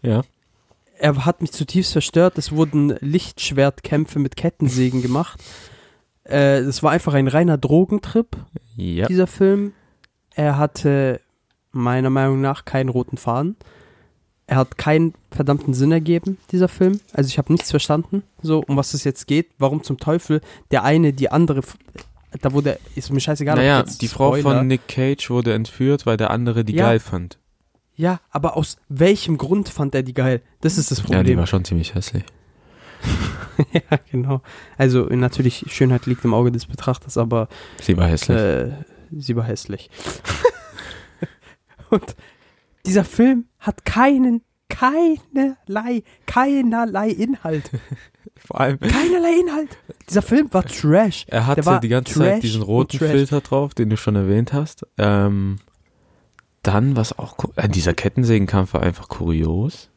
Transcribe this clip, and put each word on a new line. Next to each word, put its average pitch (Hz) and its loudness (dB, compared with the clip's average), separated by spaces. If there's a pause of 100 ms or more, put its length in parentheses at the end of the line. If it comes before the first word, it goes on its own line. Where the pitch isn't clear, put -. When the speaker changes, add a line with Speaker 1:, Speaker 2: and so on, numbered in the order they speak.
Speaker 1:
Ja. 120 2 (760)
Speaker 2:
Er 139 0
hat 170 0
mich 160 -6
zutiefst - -2
verstört. 170 2
Es - -6
wurden 147 2
Lichtschwertkämpfe 147 -2
mit 139 -2
Kettensägen 127 0
gemacht. 127 -2 (880)
Äh, 139 4
es 131 -2
war 156 4
einfach 160 0
ein 135 4
reiner 156 2
Drogentrip, 190 0 (380)
Speaker 1:
Ja. 90 -2
Speaker 2:
dieser 185 2
Film. 202 2 (640)
Er 147 0
hatte 139 0 (500)
meiner 131 0
Meinung 135 2
nach 139 -2
keinen 131 -2
roten 127 -4
Faden. 147 -4 (920)
Er 127 0
hat - 0
keinen 160 2 (180)
verdammten 139 -2
Sinn 139 2
ergeben, 170 -2 (120)
dieser 185 2
Film. 196 0 (120)
Also 139 0
ich - -4
hab 143 -2
nichts 165 0
verstanden, 156 -2 (200)
so 156 0
um 139 -2
was 139 -2
es 143 -6
jetzt - -4
geht. 151 0
Warum 135 0
zum 135 -6
Teufel 151 -2 (300)
der 113 0
eine 151 4
die 135 -2
andere 156 2
f-, - -10 (640)
da 131 -2
wurde, 143 0 (160)
ist 135 -8
mir 139 0
scheißegal, 151 -2
ob - 2
Speaker 1:
Naja, 135 4
Speaker 2:
jetzt - -6
Speaker 1:
die 117 -4
Frau 135 2
Speaker 2:
Spoiler. 139 2
Speaker 1:
von 131 2
Nick 131 -2
Cage 135 -2
wurde 120 0
entführt, 127 -2
weil 113 2
der 107 0
andere 117 0
die 107 -4
Speaker 2:
Ja. 117 4
Speaker 1:
geil 117 4
fand. 87 -10 (600)
Speaker 2:
Ja, 175 0 (100)
aber 147 -4
aus - -4 (120)
welchem 165 2
Grund 185 -2
fand 139 -4
er 131 0
die 127 -8
geil? 127 0 (180)
Das 170 0
ist 147 -2
das 131 -2
Speaker 1:
Ja, 101 -6
die - -2
Speaker 2:
Problem. 92 4
Speaker 1:
war 85 0
schon 92 0
ziemlich 82 -4
hässlich. 92 -4 (800)
Speaker 2:
<laughs> - -4
Ja, 175 0 (140)
genau. 131 -2 (340)
Also 127 4
natürlich, 123 0
Schönheit 131 2
liegt 123 -2
im 113 2
Auge 120 2
des 117 -6
Betrachters, - -6
aber 117 0 (320)
Speaker 1:
Sie 90 2
war 87 4
hässlich. 82 2
Speaker 2:
äh, 95 0 (400)
sie 135 -6
war 117 -2
hässlich. 107 -10
<laughs> - -8
Und - -2 (680)
dieser 190 2
Film 240 2 (120)
hat - -8
keinen, 254 2 (260)
keinerlei, 269 -2 (240)
keinerlei 233 0
Inhalt. 170 -4 (360)
Speaker 1:
<laughs> - -20
Vor - -10
allem 139 0
Speaker 2:
Keinerlei 339 2
Inhalt. 311 -4 (320)
Dieser 202 2
Film 254 2
war 185 2
Trash. 180 2
Speaker 1:
Er 113 0
hatte 143 2
Speaker 2:
Der 151 0
war 185 4
Speaker 1:
die 113 -2
ganze 123 0
Speaker 2:
Trash 151 4
Speaker 1:
Zeit 226 -2
diesen 110 -2
roten 110 0
Speaker 2:
und - -4
Trash. 156 0
Speaker 1:
Filter 139 2
drauf, 139 -2
den 113 0
du 107 2
schon 104 -2
erwähnt 101 2
hast. 147 -6 (120)
Ähm, 101 0 (1080)
dann, 110 2
was 113 -2
auch - -12
ku-, - -6
äh, 107 -2
dieser 85 0
Kettensägenkampf 101 0
war - 0
einfach - -4
kurios. 82 -2